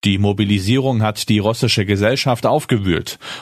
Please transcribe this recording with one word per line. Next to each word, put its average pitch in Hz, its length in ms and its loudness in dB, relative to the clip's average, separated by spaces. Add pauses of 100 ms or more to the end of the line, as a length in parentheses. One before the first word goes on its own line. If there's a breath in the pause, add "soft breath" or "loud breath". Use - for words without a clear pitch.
Die 98 140 2
Mobilisierung 104 840 0
hat 107 300 -2
die 104 80 4
russische 110 480 0
Gesellschaft 113 580 0
aufgewühlt. 110 760 0 (240 loud breath)